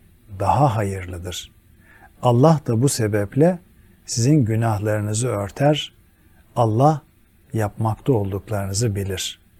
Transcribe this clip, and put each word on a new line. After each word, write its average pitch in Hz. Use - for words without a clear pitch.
daha 101
hayırlıdır. 90
Allah 135
da 113
bu 139
sebeple 113
sizin 123
günahlarınızı 107
örter. 123
Allah 123
yapmakta 110
olduklarınızı 98
bilir." 95